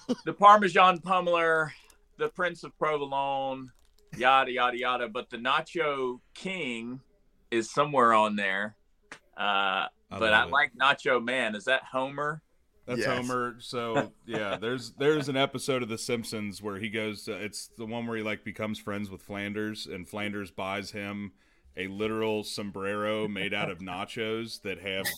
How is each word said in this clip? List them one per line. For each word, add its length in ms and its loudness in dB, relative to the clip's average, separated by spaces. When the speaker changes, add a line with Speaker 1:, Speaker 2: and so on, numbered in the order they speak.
Speaker 1:
the 80 -2
Parmesan 680 8
Pummeler, 680 2
the 120 0
Prince 340 -4
of 140 -14
Provolone," 960 -2
yada, 340 6
yada, 260 2
yada. 300 0
But 220 -8
the 80 -8
Nacho 840 0
King 680 -6
is 200 0
somewhere 420 4
on 220 6
there. 400 0
Uh, 500 2
Speaker 2:
I 100 -10
Speaker 1:
but 140 4
I 80 8
Speaker 2:
love 80 0
it. 20 -6
Speaker 1:
like 240 2
Nacho 480 2
Man. 320 -2
Is 100 -12
that 180 2
Homer? 580 -4
Speaker 2:
That's 140 -2
Speaker 3:
Yes. 60 0
Speaker 2:
Homer. 320 -2
So, 600 -4
Speaker 3:
<laughs> 60 -20
Speaker 2:
yeah, 320 -4
there's, 360 -6
there's 360 2
an 80 -2
episode 460 0
of 60 -6
The 100 -6
Simpsons 640 -6
where 140 -6
he 120 -6
goes 360 -6
to, 80 -8
it's 340 -10
the 80 -10
one 220 -6
where 100 -4
he, 60 -4
like, 200 -4
becomes 360 -6
friends 300 -6
with 120 -14
Flanders, 640 -6
and 240 -10
Flanders 400 -6
buys 420 -6
him 400 -8
a 100 -4
literal 560 -2
sombrero 840 -4
made 260 -4
out 160 -2
of 100 -10
nachos 840 -6
that 160 -6
have, 260 -4